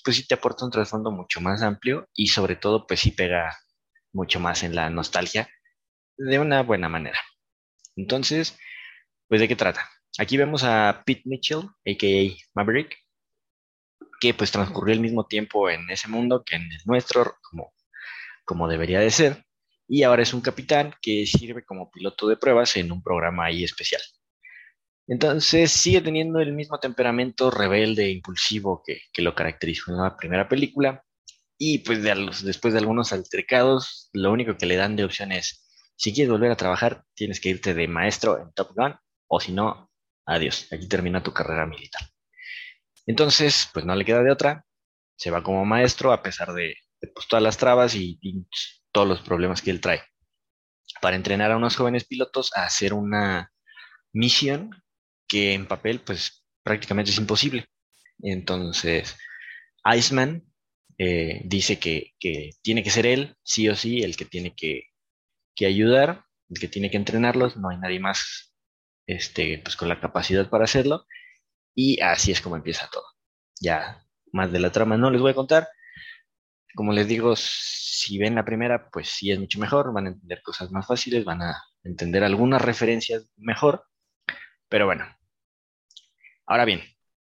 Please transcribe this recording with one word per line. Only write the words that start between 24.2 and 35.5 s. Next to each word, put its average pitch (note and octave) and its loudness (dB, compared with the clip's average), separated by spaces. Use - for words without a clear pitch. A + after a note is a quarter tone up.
Entonces, D3+ 4
sigue F#3 4
teniendo D#3+ 0
el D3 2
mismo D3 -6
temperamento B2 0
rebelde G#2 2
e G2 0
impulsivo F#2 -4
que, - -10
que F2 -4
lo F2 2
caracterizó E2 -4
en F2+ -4
la F#2 -2
primera F#2 -2
película, C3+ 0
y, D3+ 0
pues, A2 -2
de G#2+ 2
al-, F#2+ -2
después G2 0
de A2+ 2
algunos A2+ 0
altercados, B2+ 0
lo G2 2
único A2+ 0
que F#2+ -4
le F2+ 2
dan G#2 0
de G2+ 0
opción G2 -6
es, - -6